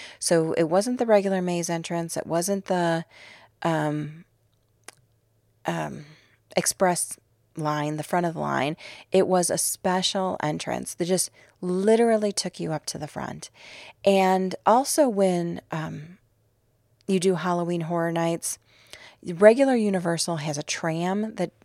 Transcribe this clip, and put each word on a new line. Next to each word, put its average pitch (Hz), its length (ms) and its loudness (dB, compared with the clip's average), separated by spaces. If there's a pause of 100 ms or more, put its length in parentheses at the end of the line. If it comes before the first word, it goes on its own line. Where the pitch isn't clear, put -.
(200)
So 160 320 2
it - 120 2
wasn't 208 360 0
the 240 60 0
regular 196 360 2
maze 175 260 -2
entrance. 170 480 -4
It - 120 -6
wasn't 190 380 -2
the, 170 380 0 (600)
um, 151 600 -4 (1400)
um, 151 400 -6 (520)
express - 600 0 (380)
line, 151 400 -2
the 151 80 -6
front 175 220 0
of 165 80 -2
the 170 60 -8
line. 143 360 -2 (340)
It 190 160 4
was 180 240 2
a - 80 0
special 185 840 -2
entrance 151 540 -4
that 175 120 -4
just 180 240 0 (300)
literally 214 680 2
took - 300 -6
you 170 100 -4
up 156 160 -6
to - 120 -8
the 147 100 -8
front. - 420 -10 (540)
And 190 500 4 (100)
also 269 440 4
when, 180 520 0 (120)
um, 160 460 -8 (880)
you 190 100 2
do 185 160 2
Halloween 175 460 -2
Horror 170 320 -2
Nights, 170 480 -2 (680)
regular 220 480 6
Universal 175 640 0
has 147 200 -4
a 151 60 -6
tram 180 720 -4
that 175 160 -4 (140)